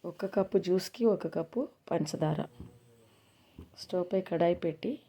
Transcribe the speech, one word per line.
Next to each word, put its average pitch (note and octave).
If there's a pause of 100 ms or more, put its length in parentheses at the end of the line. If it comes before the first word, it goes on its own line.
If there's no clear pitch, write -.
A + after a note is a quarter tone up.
(120)
ఒక F#3+
కప్పు F#3+ (100)
జ్యూస్కి F#3 (120)
ఒక -
కప్పు E3 (280)
పంచదార. D#3 (1400)
స్టవ్ F3+
పై F#3+
కడాయి E3+
పెట్టి F3 (160)